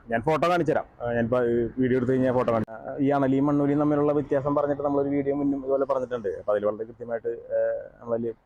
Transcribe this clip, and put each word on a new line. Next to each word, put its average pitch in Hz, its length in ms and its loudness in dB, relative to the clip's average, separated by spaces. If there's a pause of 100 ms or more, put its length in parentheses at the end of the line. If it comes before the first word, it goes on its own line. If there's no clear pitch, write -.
(100)
ഞാൻ 117 100 0
ഫോട്ടോ 156 280 2
കാണിച്ചു 170 240 2
തരാം. 110 120 0 (180)
ആ, 120 100 -2
ഞാൻ 117 120 0
ഇപ്പൊ, 123 180 0
ഏഹ്, 120 360 0
വീഡിയോ 127 180 2
എടുത്ത് 123 160 0
കഴിഞ്ഞാൽ 131 200 2
ഫോട്ടോ 120 200 2
കാണിച്ചു. 113 200 0
ആ, 135 280 -12
ഈ 139 100 2
അണലിയും 139 360 2
മണ്ണൂലിയും 143 320 2
തമ്മിലുള്ള 147 340 2
വ്യത്യാസം 143 420 0
പറഞ്ഞിട്ട് 143 280 0
നമ്മളൊരു 143 260 0
വീഡിയോ 139 260 0
മുന്നും 143 240 0
ഇതുപോലെ 135 260 0
പറഞ്ഞിട്ടുണ്ട്. 123 440 -2
അപ്പൊ 92 240 -4
അതിൽ 104 140 0
വളരെ 107 180 -2
കൃത്യമായിട്ട്, 117 440 -8
ഏഹ്, 113 720 -4
നമ്മളതിൽ 117 320 -4 (120)